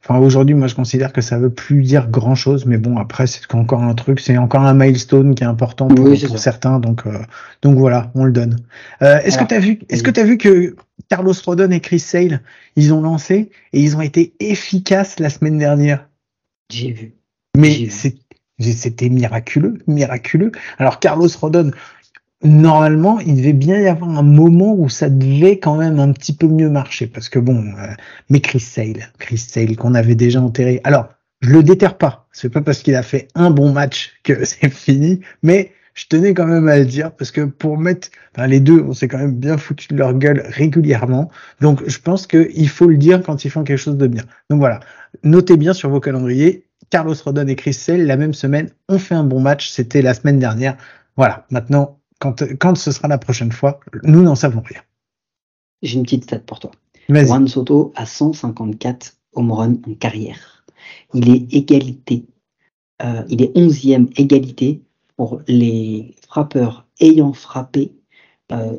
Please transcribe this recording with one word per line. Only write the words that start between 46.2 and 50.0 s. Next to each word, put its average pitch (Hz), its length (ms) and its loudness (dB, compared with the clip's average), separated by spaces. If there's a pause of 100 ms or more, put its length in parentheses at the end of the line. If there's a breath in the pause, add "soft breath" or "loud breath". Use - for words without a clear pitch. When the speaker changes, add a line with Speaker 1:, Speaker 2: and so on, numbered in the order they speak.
Speaker 1:
Carlos 160 260 -2 (100)
Rodon 143 220 -4
et 135 80 -2
Chris 139 180 -6
Sale, 170 320 -2
la 135 100 0
même 147 180 -2
semaine, 147 360 -4 (180)
ont 196 100 0
fait 185 180 -4
un 156 100 0
bon 131 160 0
match. 139 280 -2
C'était 135 320 -2